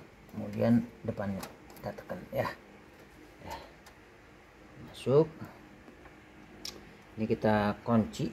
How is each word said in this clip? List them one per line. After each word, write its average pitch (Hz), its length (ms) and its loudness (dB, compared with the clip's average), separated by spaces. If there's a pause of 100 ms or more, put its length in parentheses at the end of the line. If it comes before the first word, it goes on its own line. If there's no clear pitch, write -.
(320)
kemudian 110 520 2 (200)
depannya 101 360 -4 (400)
kita - 160 -8
tekan - 240 -10 (120)
ya. 127 160 -2 (1000)
Ya. - 80 -12 (1300)
Masuk. 147 400 4 (1900)
Ini 110 80 0
kita 107 560 4
kunci - 480 2